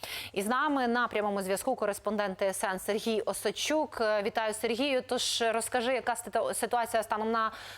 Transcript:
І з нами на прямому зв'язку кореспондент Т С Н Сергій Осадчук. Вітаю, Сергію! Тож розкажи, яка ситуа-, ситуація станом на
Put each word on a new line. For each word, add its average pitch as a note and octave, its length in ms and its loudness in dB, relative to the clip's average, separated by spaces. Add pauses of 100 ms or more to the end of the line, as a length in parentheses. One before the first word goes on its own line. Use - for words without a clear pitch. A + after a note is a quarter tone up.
(320)
І G3+ 100 0
з G3 40 -4
нами C4 420 2
на A#3 200 2
прямому G3+ 340 0
зв'язку G3 340 0
кореспондент G#3 600 -2
Т G3+ 80 2
С F#3+ 180 0
Н F#3+ 140 0
Сергій G#3+ 420 0
Осадчук. - 800 0
Вітаю, G#3+ 540 0
Сергію! B3 480 0
Тож - 400 -2 (120)
розкажи, A#3 380 0
яка A#3+ 220 0
ситуа-, G#3+ 400 -2
ситуація A#3 480 0
станом A3 280 0
на A3 220 2 (260)